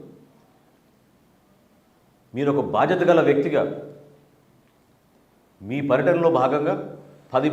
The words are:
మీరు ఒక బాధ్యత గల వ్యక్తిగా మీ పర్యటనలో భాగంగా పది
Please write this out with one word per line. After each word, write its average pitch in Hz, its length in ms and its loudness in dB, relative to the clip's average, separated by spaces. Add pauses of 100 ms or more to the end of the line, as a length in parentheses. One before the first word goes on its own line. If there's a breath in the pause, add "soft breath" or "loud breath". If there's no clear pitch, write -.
(2250)
మీరు 139 200 -2
ఒక 135 100 -2 (120)
బాధ్యత 165 340 0
గల 165 180 6
వ్యక్తిగా 143 340 0 (2000)
మీ 107 160 -8 (120)
పర్యటనలో 165 420 2
భాగంగా 147 440 0 (580)
పది 135 200 2